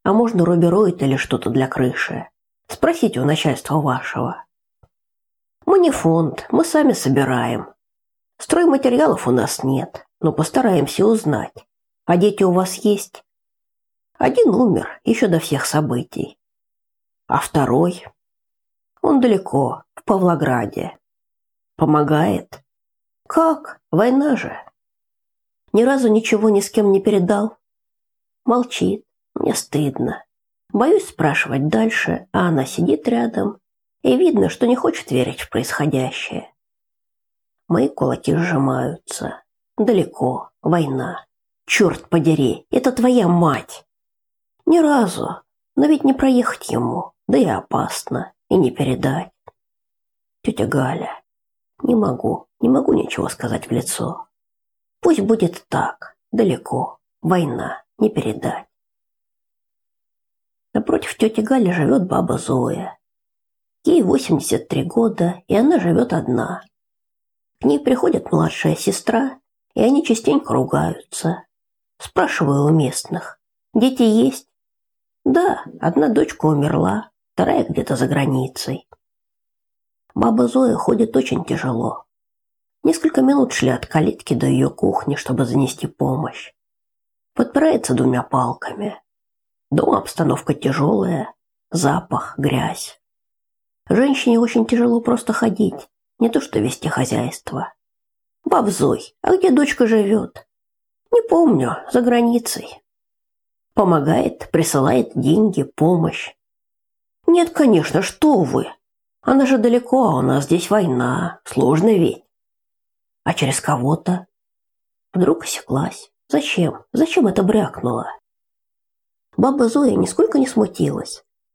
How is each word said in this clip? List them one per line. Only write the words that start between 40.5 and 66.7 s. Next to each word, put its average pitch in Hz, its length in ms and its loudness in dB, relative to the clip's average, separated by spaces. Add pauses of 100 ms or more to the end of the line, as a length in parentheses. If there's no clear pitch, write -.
война. 151 640 -2 (400)
Черт - 440 0
подери, 151 600 0
это 247 220 0
твоя 247 360 2
мать! 170 600 0 (800)
Ни 330 100 6
разу. 277 640 0 (340)
Но 277 120 2
ведь 302 160 2
не 269 100 4
проехать 262 560 0
ему, 120 440 -4 (140)
да 254 100 2
и 254 80 4
опасно, - 880 -4 (160)
и - 60 2
не 147 160 2
передать. 135 600 -4 (1120)
Тетя - 240 -2
Галя. 135 540 -4 (640)
Не 247 100 0
могу, 170 540 -2 (140)
не - 80 2
могу - 240 2
ничего - 340 -2
сказать - 400 -8
в - 40 -8
лицо. - 560 -6 (720)
Пусть 320 180 2
будет 196 480 -2
так, - 480 -6 (160)
далеко, 185 640 -2 (240)
война, 160 640 -2 (160)
не 214 100 2
передать. - 560 -6 (2000)
Напротив - 440 -2
тети 220 240 0
Гали 220 300 2
живет 180 320 2
баба - 340 -2
Зоя. - 600 -4 (880)
Ей 349 180 4
восемьдесят 180 680 0
три 143 140 -2
года, 180 640 -2
и - 80 0
она 269 240 4
живет 180 340 0
одна. 123 500 -4 (960)